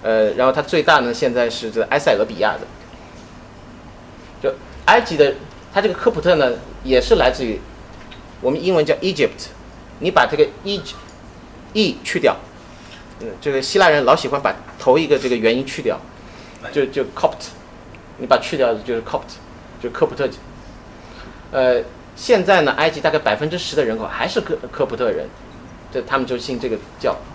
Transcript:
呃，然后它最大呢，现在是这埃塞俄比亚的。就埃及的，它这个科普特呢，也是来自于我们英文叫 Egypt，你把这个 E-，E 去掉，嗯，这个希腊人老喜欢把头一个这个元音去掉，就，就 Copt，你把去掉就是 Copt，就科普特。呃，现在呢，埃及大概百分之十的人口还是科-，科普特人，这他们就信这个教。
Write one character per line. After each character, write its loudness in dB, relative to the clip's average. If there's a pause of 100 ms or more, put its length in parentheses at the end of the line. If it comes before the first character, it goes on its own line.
呃， 2
然 2
后 4
它 0
最 0
大 6
呢， -2
现 -2
在 2
是 -8
这 -2
埃 0
塞 4
俄 2
比 -4
亚 0
的。 -10 (1700)
就 -2 (320)
埃 6
及 -6
的， 6 (400)
它 2
这 2
个 0
科 2
普 -4
特 4
呢， 2 (320)
也 4
是 4
来 4
自 -4
于 -4 (800)
我 0
们 -4
英 2
文 4
叫 2
Egypt， -2 (520)
你 -2
把 4
这 -4
个 6 (160)
E-，E -6
去 -4
掉， 4 (840)
嗯， -10 (140)
这 -2
个 0
希 0
腊 8
人 4
老 6
喜 -4
欢 -2
把 -2 (220)
头 4
一 0
个 4
这 -2
个 2
元 2
音 -4
去 -8
掉， -2 (720)
就， 2
就 -4 (120)
Copt， -2 (720)
你 -10
把 4
去 -4
掉 2
就 -6
是 -4
Copt， -8 (480)
就 -6
科 0
普 -6
特。 -2 (1200)
呃， 4 (340)
现 2
在 6
呢， 2
埃 2
及 -2
大 2
概 0
百 2
分 -4
之 -6
十 -6
的 4
人 0
口 -6
还 -4
是 -2
科-， -4 (160)
科 -2
普 -6
特 0
人， -4 (640)
这 -4
他 0
们 -2
就 -4
信 -6
这 -4
个 -2 (220)
教。 -2 (180)